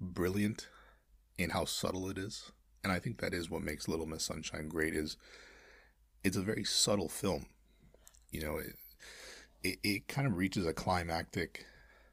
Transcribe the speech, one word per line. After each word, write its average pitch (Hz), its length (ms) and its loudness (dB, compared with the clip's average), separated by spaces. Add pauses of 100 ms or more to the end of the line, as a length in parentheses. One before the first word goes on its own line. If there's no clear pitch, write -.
brilliant 92 680 0 (680)
in 87 140 2
how 82 160 0
subtle 92 420 -2
it 92 80 2
is, 98 360 -4 (300)
and 98 80 2
I 90 100 4
think 120 200 -4
that 92 140 0
is 85 160 -2
what 82 100 -2
makes 78 260 -4
Little 80 200 0
Miss 78 180 -4
Sunshine 78 440 -4
great, 80 260 2
is 76 240 -2 (1080)
it's 101 140 2
a 95 40 2
very 104 220 0
subtle 101 460 4
film. 82 360 0 (840)
You 76 100 -4
know, 78 160 -2
it, 78 200 -8 (840)
it, 92 220 0
it 101 240 2
kind 139 180 0
of 101 120 2
reaches 95 280 2
a 80 60 4
climactic 85 920 0 (460)